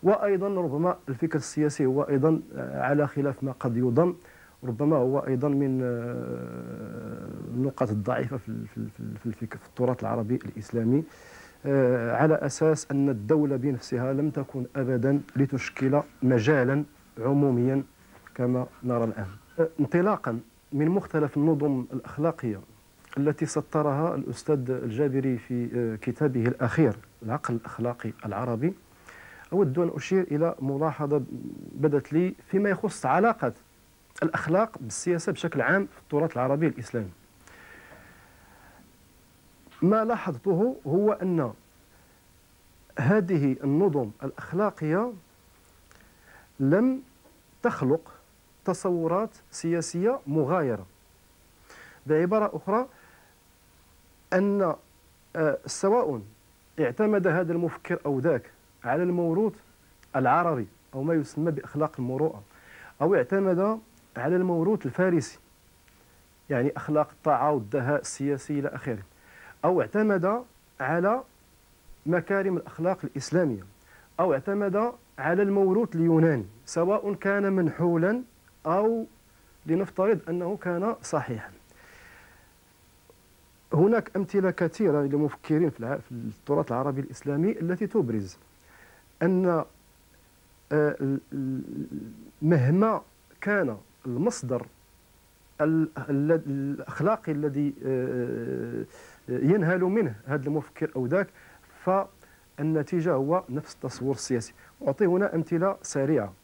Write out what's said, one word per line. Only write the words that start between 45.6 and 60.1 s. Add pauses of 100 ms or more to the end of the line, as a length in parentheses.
لم (600)
تخلق (500)
تصورات (200)
سياسية
مغايرة. (1200)
بعبارة
أخرى، (1500)
أن، (600)
آه،
سواء (600)
اعتمد
هذا
المفكر
أو
ذاك (420)
على
الموروث (640)